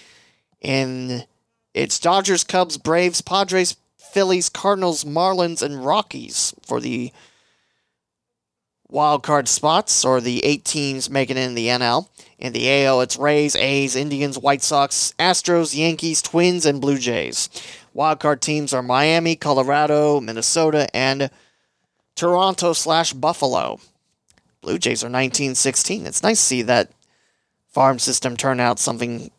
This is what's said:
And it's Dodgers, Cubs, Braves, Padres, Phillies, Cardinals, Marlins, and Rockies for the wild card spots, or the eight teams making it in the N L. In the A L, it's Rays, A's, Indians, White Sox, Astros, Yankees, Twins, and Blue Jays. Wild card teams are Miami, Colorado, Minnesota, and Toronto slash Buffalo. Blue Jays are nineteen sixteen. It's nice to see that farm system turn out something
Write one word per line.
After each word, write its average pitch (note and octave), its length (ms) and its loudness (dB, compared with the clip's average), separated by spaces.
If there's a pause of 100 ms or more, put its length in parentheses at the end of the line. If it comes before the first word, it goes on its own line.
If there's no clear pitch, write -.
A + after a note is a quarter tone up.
(600)
And B2+ 680 -4 (460)
it's - 260 -2
Dodgers, F#3+ 460 2
Cubs, F3+ 320 0
Braves, F3 460 0
Padres, F#3 540 0 (200)
Phillies, F#3 540 0
Cardinals, F#3+ 540 -2
Marlins, E3+ 580 -2
and C#3 240 -6
Rockies - 680 -2 (100)
for B2 160 -4
the A#2+ 320 -6 (1800)
wild D3 320 2
card C#3+ 260 2
spots, - 560 0
or B2+ 160 4
the A#2+ 240 -2
eight D3 220 0
teams C#3 420 -4
making C3+ 300 -2
it C3 60 0
in B2 100 -4
the A#2 160 0
N B2 100 2
L. B2+ 300 0 (280)
In B2 140 -8
the A#2 160 0
A C#3 160 4
L, C3 160 4
it's B2+ 160 -2
Rays, D3 400 2
A's, C3+ 400 0
Indians, C#3 420 -4
White C#3 240 0
Sox, - 560 0
Astros, E3+ 560 2
Yankees, D#3+ 460 0
Twins, F3 460 2
and C#3+ 160 2
Blue C#3 160 2
Jays. A2 500 -4 (460)
Wild D3+ 260 0
card C#3+ 220 0
teams D3+ 320 -2
are B2+ 80 0
Miami, D#3 540 2
Colorado, D3 840 2
Minnesota, C#3+ 760 0
and C3+ 360 0 (840)
Toronto F3 600 2
slash D#3+ 400 0
Buffalo. C3 640 -2 (800)
Blue C3+ 180 -4
Jays A#2+ 260 -2
are A#2+ 40 -8
nineteen C3 460 -2
sixteen. - 500 -2
It's - 180 -6
nice G#3+ 160 2
to - 60 2
see B2 180 0
that A2+ 280 2 (800)
farm C3+ 320 2
system B2+ 360 -2
turn C3 220 0
out A#2+ 220 0
something A#2+ 580 -6